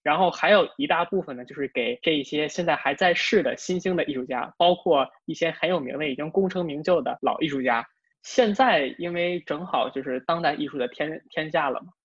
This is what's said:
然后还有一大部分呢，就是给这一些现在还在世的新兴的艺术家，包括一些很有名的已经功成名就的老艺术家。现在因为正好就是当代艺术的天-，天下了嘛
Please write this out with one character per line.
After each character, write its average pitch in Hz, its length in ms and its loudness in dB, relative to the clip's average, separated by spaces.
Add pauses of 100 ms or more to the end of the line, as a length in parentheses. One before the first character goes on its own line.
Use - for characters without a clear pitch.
然 147 160 0
后 180 140 4
还 170 220 2
有 185 140 6 (120)
一 139 80 -2
大 170 180 2
部 185 160 -2
分 139 160 -10
呢， 123 80 -14
就 139 100 -18
是 139 200 -4
给 120 260 -2
这 165 120 2
一 147 100 0
些 151 260 -2
现 170 160 -4
在 160 100 4
还 143 200 0
在 180 180 4
世 175 300 2
的 135 160 0
新 185 200 -4
兴 185 160 -2
的 165 100 0
艺 147 100 -4
术 127 100 -4
家， 127 320 -6
包 175 180 4
括 147 320 2 (200)
一 160 80 -6
些 165 160 0
很 160 180 -2
有 180 100 2
名 135 200 -6
的 151 100 -2
已 135 60 -4
经 151 160 -6
功 190 180 2
成 180 160 -2
名 151 180 -6
就 165 200 2
的 127 180 -4
老 117 200 0
艺 156 80 0
术 139 120 -2
家。 117 240 2 (380)
现 220 320 2
在 196 320 4 (120)
因 175 140 -4
为 175 280 0
正 156 260 -6
好 127 240 0
就 135 120 -6
是 131 180 -4
当 165 200 -2
代 151 140 2
艺 147 120 -4
术 143 120 -8
的 135 100 0
天-， 156 400 -6
天 156 220 -6
下 151 180 0
了 127 120 -2
嘛 170 80 -20 (160)